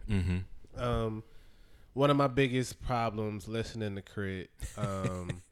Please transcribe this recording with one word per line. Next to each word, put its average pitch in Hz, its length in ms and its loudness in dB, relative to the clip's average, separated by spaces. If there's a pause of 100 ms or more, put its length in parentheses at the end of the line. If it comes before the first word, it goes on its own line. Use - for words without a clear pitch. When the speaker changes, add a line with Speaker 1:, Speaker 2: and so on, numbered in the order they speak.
Speaker 1:
Mm-hmm. 95 760 -2
Speaker 2:
Um, 113 400 0 (680)
one 143 180 4
of 143 60 8
my 139 120 6
biggest 127 540 2
problems 107 640 -2
listening 110 500 -2
to 98 40 -6
Crit. 95 480 -6 (300)
Um, 92 720 -4